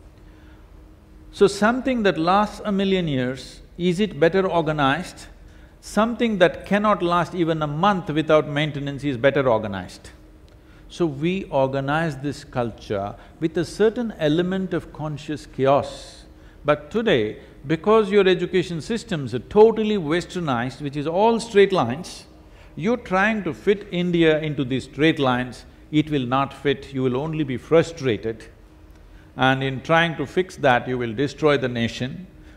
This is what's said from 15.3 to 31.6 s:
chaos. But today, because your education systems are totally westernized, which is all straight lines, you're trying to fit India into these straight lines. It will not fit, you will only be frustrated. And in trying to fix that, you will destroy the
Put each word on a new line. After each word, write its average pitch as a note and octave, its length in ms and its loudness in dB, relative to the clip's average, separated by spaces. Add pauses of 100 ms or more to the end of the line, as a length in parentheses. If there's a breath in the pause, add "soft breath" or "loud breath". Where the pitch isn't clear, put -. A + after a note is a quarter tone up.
chaos. - 800 0 (400 soft breath)
But D3 240 0
today, D#3 520 0 (260 loud breath)
because G3+ 420 2
your G3 180 4
education F3 540 0
systems C#3+ 540 -6
are B2 40 -2
totally G#3+ 580 4
westernized, D3+ 840 -2
which C#3+ 160 -6
is C#3+ 80 -4
all G#3 340 2
straight G3 320 4
lines, D3 540 -2 (500 soft breath)
you're F#3+ 220 -2
trying G3 460 -2
to D#3+ 100 -4
fit G3+ 380 0
India E3+ 480 2
into D3 240 -4
these B2 220 -4
straight C#3+ 340 2
lines. B2+ 460 -2 (260 soft breath)
It D3+ 180 2
will C#3 160 -2
not C3+ 280 -2
fit, C#3 380 -4
you C3 120 -2
will B2+ 140 0
only D#3 260 -4
be B2+ 140 -4
frustrated. A#2+ 880 0 (920 soft breath)
And C3 260 2
in C3 180 -6
trying E3 360 0
to C#3+ 80 -4
fix F#3 320 -4
that, B2 300 2
you B2+ 100 -4
will A#2 160 -6
destroy C#3+ 440 0
the B2+ 120 -2